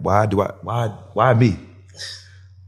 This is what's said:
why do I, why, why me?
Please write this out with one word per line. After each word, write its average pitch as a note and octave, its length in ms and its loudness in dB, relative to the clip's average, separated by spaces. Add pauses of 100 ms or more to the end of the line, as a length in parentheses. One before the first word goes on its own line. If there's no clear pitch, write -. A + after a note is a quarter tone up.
why G2 260 2
do G#2 160 0
I, - 100 -6 (100)
why, A2+ 260 -6 (260)
why B2 200 4
me? A2+ 220 4 (1120)